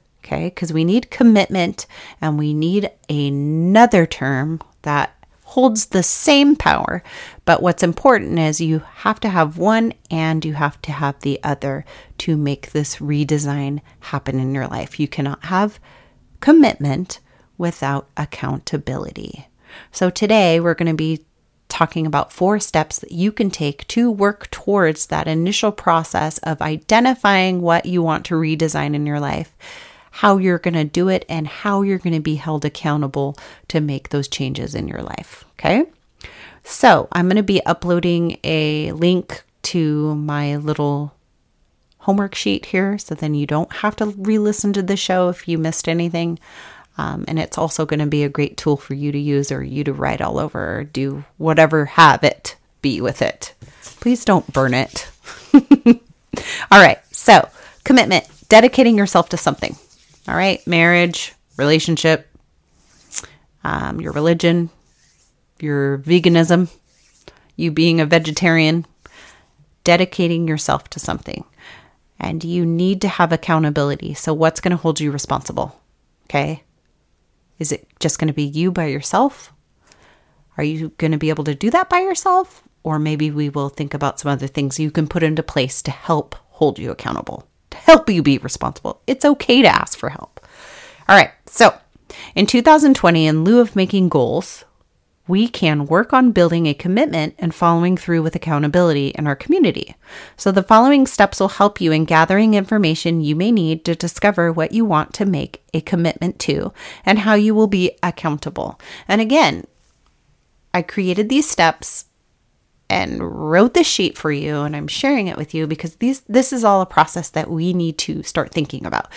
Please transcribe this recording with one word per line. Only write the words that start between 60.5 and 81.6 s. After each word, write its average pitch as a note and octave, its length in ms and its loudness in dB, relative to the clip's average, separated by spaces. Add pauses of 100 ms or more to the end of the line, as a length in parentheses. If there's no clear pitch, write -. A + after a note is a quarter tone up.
marriage, F3 680 0 (240)
relationship, D#3 720 0 (1400)
um, D3+ 380 -6
your E3 100 -10
religion, E3+ 580 0 (920)
your C#3 400 -2
veganism, E3+ 680 4 (840)
you E3 160 -4
being E3 280 2
a D#3 60 2
vegetarian, D#3+ 800 2 (960)
dedicating E3+ 640 0
yourself D#3 420 -2
to - 100 -12
something. - 440 -8 (760)
And D#3+ 240 -6
you F3 220 -2
need F3+ 360 0
to G#3 60 0
have F3 240 0
accountability. D3+ 840 -2
So D#3 200 -4
what's D#3+ 280 0
gonna F3 160 0
hold D#3 220 -2
you D3+ 120 -4
responsible? - 680 -6 (460)
Okay? D3 380 -6 (960)
Is D#3+ 120 -4
it - 160 -8 (120)
just - 200 -2
gonna D#3 140 -2
be D3 100 -4
you D3+ 280 -2
by F3+ 140 -4
yourself? D3+ 640 -2 (1080)
Are C#3+ 60 -4
you D#3 340 -4
gonna D#3+ 200 0
be D#3 120 -2
able D#3 140 -2
to D3 120 -4
do G3+ 160 -2